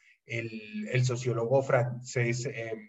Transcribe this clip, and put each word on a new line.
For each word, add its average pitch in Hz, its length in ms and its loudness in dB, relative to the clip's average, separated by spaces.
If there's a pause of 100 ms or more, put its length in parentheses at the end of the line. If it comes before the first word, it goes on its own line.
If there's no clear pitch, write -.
(240)
El, 110 680 -6
el 127 120 4
sociólogo 120 580 2
francés, 123 840 0
eh, 110 420 -6